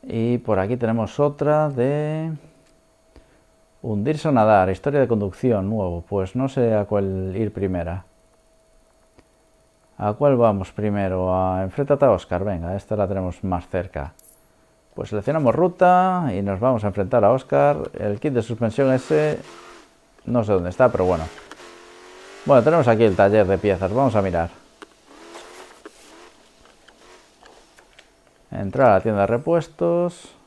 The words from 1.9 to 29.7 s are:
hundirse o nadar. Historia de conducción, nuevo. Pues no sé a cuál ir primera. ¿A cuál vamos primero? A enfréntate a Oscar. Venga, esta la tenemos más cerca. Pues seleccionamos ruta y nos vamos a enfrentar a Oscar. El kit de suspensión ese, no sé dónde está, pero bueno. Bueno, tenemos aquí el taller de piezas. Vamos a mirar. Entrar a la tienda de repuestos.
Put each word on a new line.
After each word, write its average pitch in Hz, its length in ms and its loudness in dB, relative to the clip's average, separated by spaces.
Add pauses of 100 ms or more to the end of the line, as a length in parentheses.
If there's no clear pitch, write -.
hundirse 135 460 -4
o - 20 0
nadar. 107 400 4
Historia 143 280 -2
de 127 80 2
conducción, 104 640 -2
nuevo. 92 400 -4
Pues 95 260 -4
no 131 140 -4
sé 120 240 0
a 104 120 0
cuál 95 500 -4
ir 104 180 -4
primera. 92 520 -4 (1900)
¿A 104 140 -2
cuál 139 240 2
vamos 107 340 2
primero? 95 640 -2
A 92 260 0
enfréntate 139 440 0
a 123 60 6
Oscar. 90 320 -2
Venga, 90 320 -6
esta 101 200 -6
la 101 120 0
tenemos 95 360 -6
más 92 240 -4
cerca. 85 460 -8 (840)
Pues - 100 -8
seleccionamos 127 460 0
ruta 180 800 2
y 98 80 -2
nos 98 180 -2
vamos 117 240 0
a 104 40 -2
enfrentar 101 360 0
a 101 80 6
Oscar. 143 680 0
El 104 220 -4
kit 147 140 -4
de 120 80 0
suspensión 120 500 -2
ese, 151 480 0 (840)
no 117 180 0
sé 104 80 -2
dónde 90 200 0
está, 123 180 2
pero 92 160 0
bueno. 85 180 0 (1200)
Bueno, 131 180 6
tenemos 156 240 4
aquí 113 160 4
el 101 120 4
taller 101 300 4
de 92 120 0
piezas. 95 360 0
Vamos 123 220 0
a 104 60 2
mirar. 85 280 -2 (4000)
Entrar 117 380 2
a 104 60 6
la 95 60 2
tienda 104 200 0
de 101 60 2
repuestos. 170 1080 -2 (140)